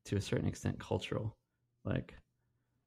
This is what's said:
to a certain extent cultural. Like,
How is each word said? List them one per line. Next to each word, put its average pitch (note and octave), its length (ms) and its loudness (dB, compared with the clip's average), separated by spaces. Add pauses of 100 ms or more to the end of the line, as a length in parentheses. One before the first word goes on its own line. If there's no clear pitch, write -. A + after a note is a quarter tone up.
to G#2 120 0
a G2 40 4
certain - 260 2
extent G2 320 0
cultural. - 580 0 (480)
Like, F#2 300 0 (720)